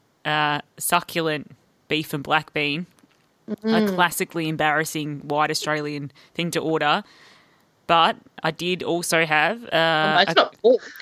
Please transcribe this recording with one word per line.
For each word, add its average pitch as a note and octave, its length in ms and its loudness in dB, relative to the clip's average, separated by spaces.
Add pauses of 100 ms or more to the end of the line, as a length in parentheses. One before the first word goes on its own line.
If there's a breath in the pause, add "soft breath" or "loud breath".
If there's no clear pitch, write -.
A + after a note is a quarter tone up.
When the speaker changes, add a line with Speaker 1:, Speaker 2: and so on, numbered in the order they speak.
(260)
Speaker 1:
uh, D3+ 340 2 (180)
succulent D#3+ 720 -2 (360)
beef D#3 260 -4
and C#3+ 100 -4
black D3+ 300 -2
bean, D3+ 320 -2 (600)
a G#3+ 80 -6
Speaker 2:
Mm. A3 400 0
Speaker 1:
classically E3+ 540 0
embarrassing D3+ 800 -2
white D3 220 0
Australian D3 600 -4 (220 soft breath)
thing E3 180 -4
to D#3+ 80 -2
order. D#3 440 0 (840 soft breath)
But E3+ 300 4 (260)
I D#3+ 80 0
did F3 320 -4
also E3 420 0
have, D#3+ 400 2
uh, - 60 -18
Speaker 2:
Oh, D#3 440 2
no, F3 80 6
it's E3 80 0
Speaker 1:
a, - 40 -6
Speaker 2:
not - 260 2
pork. A#3 300 4 (100)